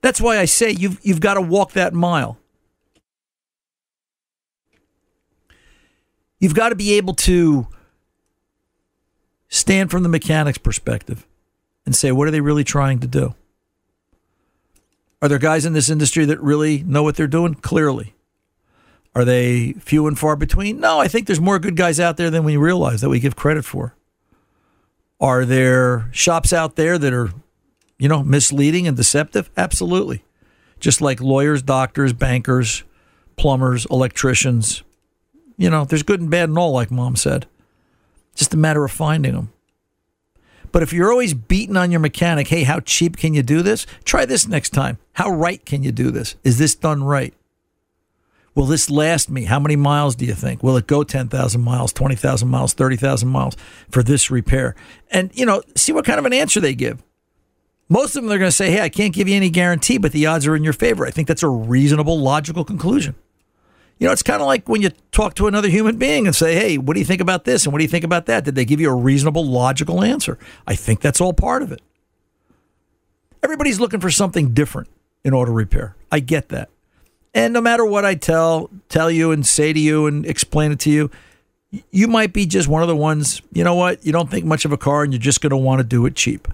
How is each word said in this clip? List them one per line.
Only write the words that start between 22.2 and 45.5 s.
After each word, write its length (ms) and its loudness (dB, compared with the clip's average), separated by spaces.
than 140 0
we 140 2
realize 440 0
that 80 0
we 100 0
give 160 -2
credit 300 -2
for. 300 -8
Are 240 2
there 680 2
shops 400 0
out 240 -2
there 220 2
that 160 0
are, 180 -2
you 120 2
know, 140 2
misleading 640 2
and 100 0
deceptive? 580 0
Absolutely. 720 -2
Just 180 0
like 220 -2
lawyers, 400 0
doctors, 500 0
bankers, 720 -2
plumbers, 520 0
electricians. 960 0
You 140 0
know, 160 0
there's 180 0
good 160 0
and 100 -4
bad 200 2
and 80 0
all, 160 2
like 180 0
Mom 240 -2
said. 300 -2
Just 180 -2
a 40 0
matter 260 2
of 80 -4
finding 420 -2
'em. 160 -6
But 100 2
if 80 -6
you're 200 2
always 220 0
beating 440 -2
on 120 2
your 120 2
mechanic, 480 -2
"Hey, 140 0
how 180 0
cheap 340 -2
can 180 -2
you 80 2
do 200 2
this?" 260 -2
Try 220 0
this 200 0
next 260 -4
time. 260 -2
"How 180 -2
right 340 -2